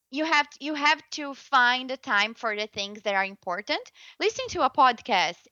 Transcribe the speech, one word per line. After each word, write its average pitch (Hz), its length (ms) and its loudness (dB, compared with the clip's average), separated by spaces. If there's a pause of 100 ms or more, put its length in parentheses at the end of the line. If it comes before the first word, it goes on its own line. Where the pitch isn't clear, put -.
(120)
You 294 140 -4
have 294 240 2
t-, - 160 -16
you 302 100 -4
have 294 260 2 (100)
to 285 220 -10
find 254 560 2
the 262 80 -6
time 220 380 0
for 214 200 -4
the 208 120 -4
things 202 360 -10
that 202 120 0
are 196 100 2
important. 196 560 -6 (380)
Listen 440 300 -2
to 349 140 -4
a 262 60 2
podcast 220 680 2 (140)